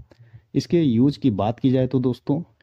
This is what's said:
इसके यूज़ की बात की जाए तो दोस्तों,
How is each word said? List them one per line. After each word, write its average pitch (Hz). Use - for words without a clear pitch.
इसके 170
यूज़ 135
की 139
बात 101
की 135
जाए 131
तो 131
दोस्तों, 127